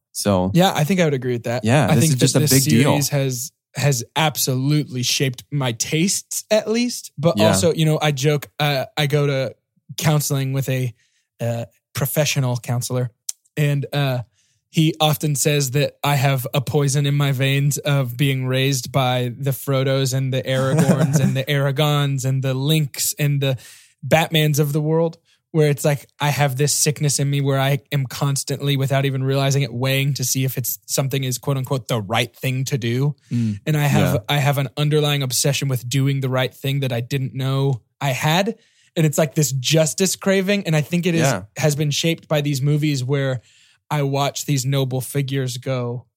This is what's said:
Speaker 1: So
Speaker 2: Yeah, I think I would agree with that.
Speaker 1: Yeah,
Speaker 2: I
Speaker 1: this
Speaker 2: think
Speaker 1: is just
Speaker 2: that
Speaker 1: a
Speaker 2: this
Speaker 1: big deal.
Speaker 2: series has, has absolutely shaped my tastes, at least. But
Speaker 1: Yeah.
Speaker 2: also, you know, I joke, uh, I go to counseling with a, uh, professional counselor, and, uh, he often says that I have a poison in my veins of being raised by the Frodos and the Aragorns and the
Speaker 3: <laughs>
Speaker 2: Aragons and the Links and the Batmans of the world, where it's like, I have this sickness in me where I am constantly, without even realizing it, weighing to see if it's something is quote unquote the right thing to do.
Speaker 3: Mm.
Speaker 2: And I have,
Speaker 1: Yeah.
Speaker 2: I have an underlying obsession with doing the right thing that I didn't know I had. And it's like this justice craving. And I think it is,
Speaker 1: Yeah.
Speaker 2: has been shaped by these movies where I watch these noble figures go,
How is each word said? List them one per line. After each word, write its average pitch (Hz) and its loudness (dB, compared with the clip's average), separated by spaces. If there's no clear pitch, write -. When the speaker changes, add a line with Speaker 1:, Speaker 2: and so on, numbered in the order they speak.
Speaker 1:
So 95 0
Speaker 2:
Yeah, 180 4
I 151 0
think 180 0
I 170 4
would 147 0
agree 127 -4
with 120 -6
that. 117 -4
Speaker 1:
Yeah, 123 4
Speaker 2:
I 92 4
Speaker 1:
this 117 4
Speaker 2:
think 156 2
Speaker 1:
is 123 -2
just - 2
Speaker 2:
that 135 4
Speaker 1:
a - 2
Speaker 2:
this 151 2
Speaker 1:
big 135 4
deal. 147 4
Speaker 2:
series 143 0
has, 131 -4
has 127 0
absolutely 143 0
shaped 131 -2
my 135 -2
tastes, - -2
at 214 2
least. 240 -4
But 147 0
Speaker 1:
Yeah. 104 6
Speaker 2:
also, 98 4
you 160 2
know, 156 2
I 151 0
joke, 143 0
uh, 147 0
I 151 0
go 143 2
to 131 -2
counseling 139 0
with 135 -2
a, 131 -2
uh, 117 -4
professional 139 0
counselor, 123 -4
and, 143 0
uh, 135 -2
he 160 4
often 151 0
says 143 0
that 147 0
I 143 0
have 135 0
a 143 2
poison 143 0
in 139 0
my 143 2
veins 139 0
of 135 0
being 135 0
raised 131 0
by 127 0
the 139 -2
Frodos 135 0
and 131 -2
the 131 -2
Aragorns 139 2
and 135 2
the 131 0
Speaker 3:
<laughs> - -14
Speaker 2:
Aragons 143 0
and 131 0
the 131 -2
Links 147 -2
and 143 0
the 131 0
Batmans 151 2
of 147 0
the 156 0
world, 160 0
where 151 4
it's 143 -2
like, 147 0
I 147 0
have 135 0
this 143 0
sickness - 0
in 139 0
me 143 0
where 135 0
I 139 0
am 135 0
constantly, 139 -2
without 135 0
even 131 0
realizing 139 2
it, 120 -4
weighing 135 0
to 123 -4
see 131 0
if 127 -2
it's 123 -6
something 139 -2
is 127 -4
quote 139 -4
unquote 127 -4
the 120 0
right 113 -2
thing 131 -2
to 139 -4
do. 123 0
Speaker 3:
Mm. 113 -2
Speaker 2:
And 151 2
I 147 2
have, 101 4
Speaker 1:
Yeah. - 0
Speaker 2:
I 143 0
have 139 2
an 139 -2
underlying 147 2
obsession 135 -2
with 123 -4
doing 139 0
the 131 -2
right 127 -2
thing 139 -4
that 127 -2
I 117 -2
didn't 131 -4
know 135 0
I 147 -2
had. 180 0
And 165 4
it's 151 2
like 160 2
this 143 2
justice 156 0
craving. 196 0
And 160 0
I 151 4
think 170 -2
it 175 2
is, 165 2
Speaker 1:
Yeah. 120 0
Speaker 2:
has 143 0
been 147 -2
shaped 165 -2
by 151 0
these 143 -2
movies 147 0
where 135 -2
I 151 0
watch 139 -2
these 135 0
noble 131 0
figures 131 -4
go, 123 -6